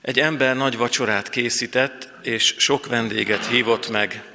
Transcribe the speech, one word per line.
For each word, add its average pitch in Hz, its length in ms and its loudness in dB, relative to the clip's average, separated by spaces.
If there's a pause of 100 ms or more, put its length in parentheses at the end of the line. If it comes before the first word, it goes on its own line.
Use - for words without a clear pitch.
Egy 131 180 -2
ember 139 380 2
nagy 131 200 0
vacsorát 113 520 0
készített, 123 800 -2 (140)
és 113 360 0
sok - 280 0
vendéget 107 600 0
hívott 117 420 2
meg. 104 360 -2 (100)